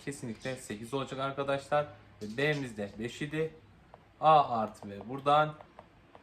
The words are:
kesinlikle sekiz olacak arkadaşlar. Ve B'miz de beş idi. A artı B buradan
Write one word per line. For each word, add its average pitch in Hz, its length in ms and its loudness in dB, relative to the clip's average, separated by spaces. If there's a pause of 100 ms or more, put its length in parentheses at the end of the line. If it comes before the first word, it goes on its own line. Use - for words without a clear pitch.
kesinlikle 131 520 -8
sekiz 117 380 -8
olacak 131 260 -4
arkadaşlar. 139 680 0 (360)
Ve 110 140 -10
B'miz 139 400 0
de 101 220 -6
beş 120 240 -6
idi. 156 320 -4 (640)
A 143 400 8
artı 107 300 -6
B 101 180 -10
buradan 143 460 4 (680)